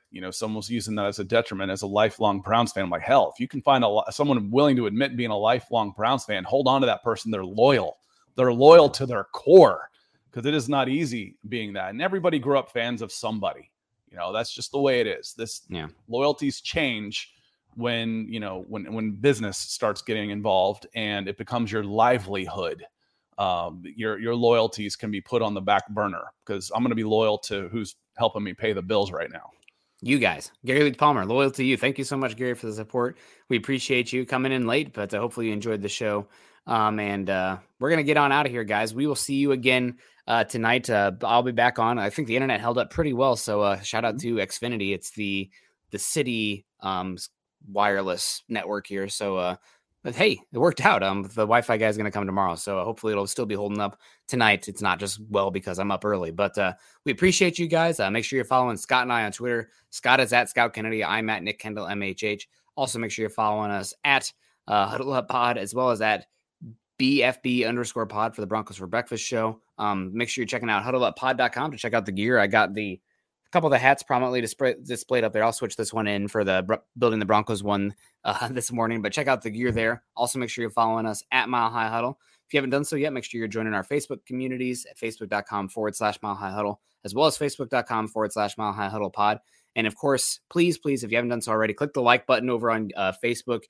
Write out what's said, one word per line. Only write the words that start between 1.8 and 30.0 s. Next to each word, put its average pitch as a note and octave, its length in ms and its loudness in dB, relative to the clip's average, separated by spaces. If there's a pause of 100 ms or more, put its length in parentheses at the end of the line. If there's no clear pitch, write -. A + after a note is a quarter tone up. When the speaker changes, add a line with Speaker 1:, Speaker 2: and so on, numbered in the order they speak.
Speaker 1:
a G#2 40 -4
lifelong G#2 540 2
Browns A2+ 320 2
fan. G2 120 -2
I'm F2+ 60 -6
like, E2+ 120 -2
"Hell, A2+ 320 4
if - 60 -14
you A#2+ 80 -6
can C3+ 140 -8
find C3+ 200 4
a A2+ 60 4
li-, G#2 220 2
someone B2 400 0
willing C3+ 260 4
to A#2+ 100 2
admit B2 300 -2
being A#2+ 140 -2
a G#2 80 0
lifelong A2+ 580 0
Browns A#2+ 300 0
fan, G2 180 -4
hold C3 240 2
on C3+ 140 4
to B2+ 40 4
that A2 160 0
person. A2+ 280 -2
They're G2 140 -4
loyal. G#2+ 520 4 (400)
They're B2+ 160 4
loyal C#3+ 380 12
to - 160 -4
their A2 260 -2
core, C#3 560 8 (440)
'cause A#2+ 140 -8
it D3+ 80 2
is B2+ 140 0
not C3+ 220 2
easy B2 460 -4 (120)
being G#2+ 260 -6
that." F#2+ 160 -6
And A#2 120 -8
everybody F3+ 360 0
grew C#3 200 2
up - 120 -4
fans A#2+ 300 -4
of A2+ 100 -8
somebody. G#2+ 600 -6 (400)
You F2+ 80 -16
know, F2 160 -4
that's A#2 200 -4
just - 160 -12
the C#3+ 100 -2
way C3 200 4
it A2+ 60 0
is. - 260 -6
This - 380 -10
Speaker 2:
Yeah. E2 180 -8 (200)
Speaker 1:
loyalties C#3 520 -2
change A2 720 -4 (420)
when, A2+ 540 -2
you A2+ 120 -8
know, F#2+ 280 -8
when, G2+ 240 -10
when A2 200 -4
business G#2+ 440 2
starts - 460 -4
getting G#2+ 280 -4
involved G2+ 640 0
and G#2 320 -4
it G2+ 120 -8
becomes A2+ 340 -4
your G#2+ 120 -2
livelihood. G2+ 1000 0 (540)
Um, F2+ 440 -4 (140)
your, A2 220 -4
your A#2 180 -2
loyalties A2+ 580 2
can A2 160 -6
be G2+ 120 -4
put A#2+ 200 -2
on G#2 120 0
the G2 80 -4
back G2 260 2
burner, G2+ 380 -4 (180)
'cause G2 300 -8
I'm A#2 80 0
gonna A#2+ 120 2
be A2 80 0
loyal G#2+ 360 2
to G2 300 -6
who's G#2 280 -6 (200)
helping A2 280 -2
me F#2 80 -6
pay A2 220 -2
the F#2+ 80 -4
bills G2 280 0
right D#2+ 220 -8
now. - 180 -18 (520)